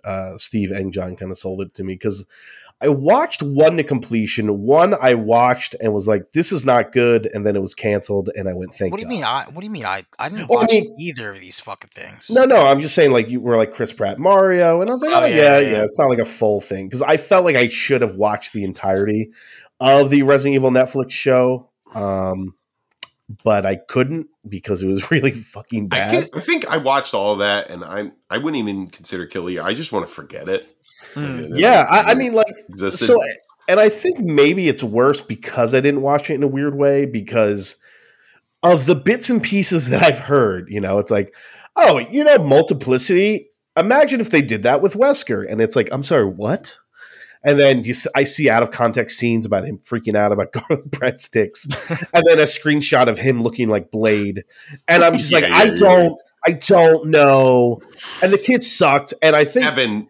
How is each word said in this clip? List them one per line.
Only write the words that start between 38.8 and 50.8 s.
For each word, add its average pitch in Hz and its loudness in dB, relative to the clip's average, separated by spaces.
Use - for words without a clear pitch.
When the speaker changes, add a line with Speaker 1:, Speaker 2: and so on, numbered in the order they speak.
Speaker 1:
the 170 2
bits 175 -2
and 240 0
pieces 175 -2
that 135 0
I've 147 2
heard. 104 0
You 101 -6
know, 98 0
it's 101 -4
like, 101 -2
"Oh, 349 4
you 277 -2
know, 294 6
Multiplicity? 160 0
Imagine 247 2
if 214 -6
they 156 2
did 107 -4
that 120 2
with 190 0
Wesker." 254 -2
And 110 -2
it's 110 0
like, 113 0
"I'm 135 -6
sorry, 135 0
what?" 104 -8
And 143 2
then 139 4
you 120 -6
s-, - -4
I 139 0
see 143 0
out 113 4
of 117 -2
context 117 -2
scenes 113 -2
about 98 -2
him 101 -10
freaking 113 -6
out 104 2
about 98 -4
<laughs> - -10
garlic 139 -4